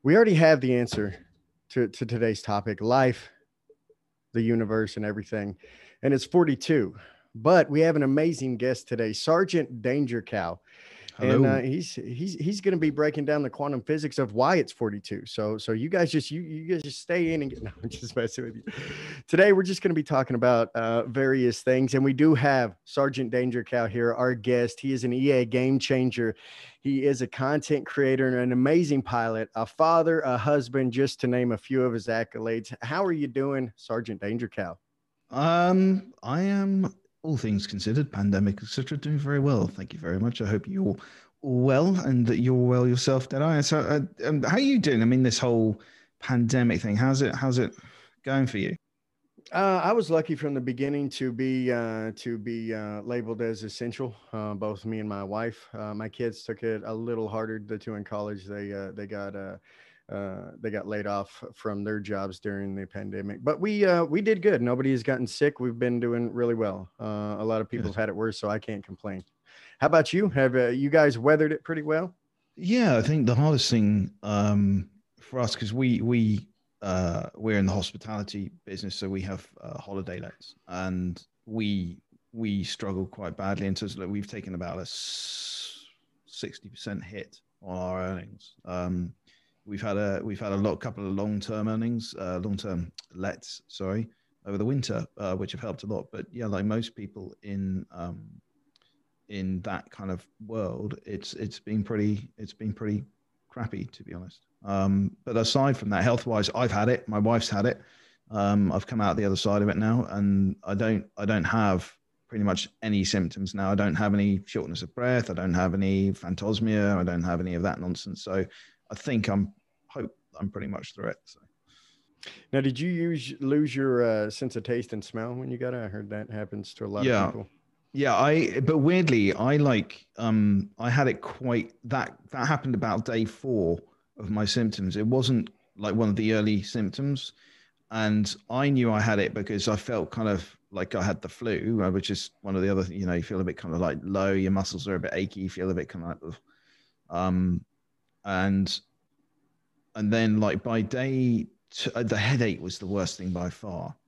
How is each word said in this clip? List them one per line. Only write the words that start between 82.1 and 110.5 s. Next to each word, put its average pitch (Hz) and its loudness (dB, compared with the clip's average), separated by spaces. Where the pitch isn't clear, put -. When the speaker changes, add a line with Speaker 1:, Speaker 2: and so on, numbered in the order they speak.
Speaker 2:
we 104 -2
struggle 95 -6
quite 95 -10
badly 98 -4
in 92 -2
terms 101 -8
of, 98 -12
like, 92 -8
we've 101 -6
taken 95 -12
about 87 -8
a 92 -10
s-, - -10
sixty - -14
percent 104 -10
hit 98 -16
on 92 -10
our 92 -6
earnings. 95 -10
Um, 90 -6
we've 101 -10
had 104 -4
a, 101 -2
we've 101 -8
had 104 -6
a 98 0
lot, 98 0
couple 104 -8
of 95 -4
long-term 107 -4
earnings, 113 -4
uh, 90 -6
long-term 95 -6
lets, - -8
sorry, 104 -6
over 101 -6
the 104 0
winter, 120 -2
uh, 95 -4
which 98 -6
have - -12
helped 101 -10
a - -10
lot. - -6
But - -12
yeah, 117 -8
like 98 -2
most 110 -2
people 101 -14
in, 98 -6
um, 90 -10
in 95 -4
that 98 -8
kind 95 -12
of 90 -8
world, 104 -6
it's, 101 -10
it's - -8
been 107 -2
pretty, 104 -2
it's 107 -14
been 107 -6
pretty 104 -4
crappy, 117 -8
to - -18
be - -16
honest. 92 -18
Um, 98 2
but 117 -4
aside 135 2
from 104 -6
that, 95 2
health-wise, 117 0
I've 117 0
had 104 2
it. 123 0
My 107 -2
wife's 113 2
had 104 0
it. 131 -2
Um, 101 2
I've 98 -2
come 113 -4
out 95 2
the 107 0
other 98 2
side 101 2
of 104 2
it 90 0
now, 110 2
and 98 2